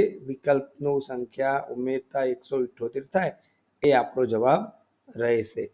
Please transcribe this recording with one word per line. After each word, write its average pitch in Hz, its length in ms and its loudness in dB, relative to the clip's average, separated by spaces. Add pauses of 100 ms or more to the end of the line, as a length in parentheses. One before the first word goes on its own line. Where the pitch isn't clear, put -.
(280)
વિકલ્પનું 139 720 -2
સંખ્યા 135 680 -4
ઉમેરતા 131 540 -4
એકસો 127 400 -4
ઇઠ્ઠોતેર 123 400 -8
થાય, 185 280 -2 (520)
એ 147 80 4
આપણો 127 340 2
જવાબ 120 360 2 (540)
રહેશે. 113 580 -2